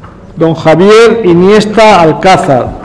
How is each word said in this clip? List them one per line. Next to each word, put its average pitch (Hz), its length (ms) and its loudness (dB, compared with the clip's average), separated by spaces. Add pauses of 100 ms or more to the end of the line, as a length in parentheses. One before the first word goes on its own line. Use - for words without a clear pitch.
(360)
Don 160 180 -2
Javier 208 720 2
Iniesta 202 760 0
Alcázar. 151 680 -2 (160)